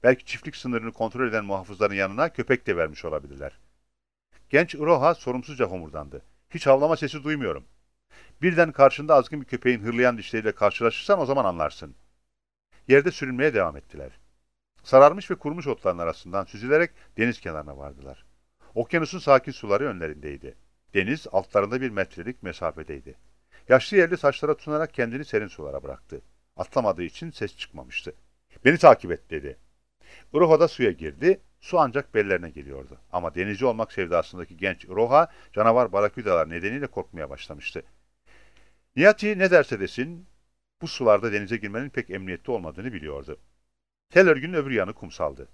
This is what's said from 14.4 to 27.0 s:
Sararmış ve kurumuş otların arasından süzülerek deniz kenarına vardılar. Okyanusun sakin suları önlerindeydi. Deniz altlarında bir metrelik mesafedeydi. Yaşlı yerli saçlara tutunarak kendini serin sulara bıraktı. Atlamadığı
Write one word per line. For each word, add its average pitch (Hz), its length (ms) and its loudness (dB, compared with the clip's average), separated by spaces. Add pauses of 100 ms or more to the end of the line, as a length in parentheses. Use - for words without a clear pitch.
Sararmış 143 480 6
ve 185 40 -4
kurumuş 147 320 -10
otların 98 320 -4
arasından 87 460 -6
süzülerek 139 460 0 (260)
deniz 113 240 -2
kenarına 76 380 -12
vardılar. 67 460 -18 (500)
Okyanusun 165 440 -4
sakin 139 340 2
suları 104 320 -2
önlerindeydi. 76 680 -10 (400)
Deniz 104 380 -2
altlarında 101 480 0
bir 131 100 -6
metrelik 101 520 -8
mesafedeydi. 80 720 -10 (540)
Yaşlı 127 280 4
yerli 175 200 4
saçlara 147 400 0
tutunarak 151 380 -6
kendini 123 300 -6
serin 107 240 -4
sulara 69 340 -12
bıraktı. - 380 -16 (360)
Atlamadığı 92 460 -4